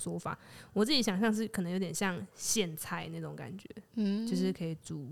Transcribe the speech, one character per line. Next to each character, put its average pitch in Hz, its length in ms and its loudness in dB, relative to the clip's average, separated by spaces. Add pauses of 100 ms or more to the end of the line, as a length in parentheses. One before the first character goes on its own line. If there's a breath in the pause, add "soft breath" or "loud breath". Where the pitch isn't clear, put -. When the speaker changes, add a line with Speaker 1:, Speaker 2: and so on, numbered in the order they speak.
Speaker 1:
说 170 180 -4
法。 165 200 -6 (340 loud breath)
我 202 100 4
自 220 80 4
己 277 120 6
想 190 180 4
象 226 100 6
是 220 180 2
可 214 120 -2
能 170 100 0
有 185 80 2
点 185 160 -2
像 185 240 0 (160)
苋 180 400 0
菜 165 380 -6
那 165 80 -6
种 151 160 -6
感 147 220 -8
觉， - 100 -16 (280)
Speaker 2:
嗯。 208 300 2
Speaker 1:
就 226 80 0
是 185 160 4
可 180 140 -2
以 165 120 -2
煮 151 360 -8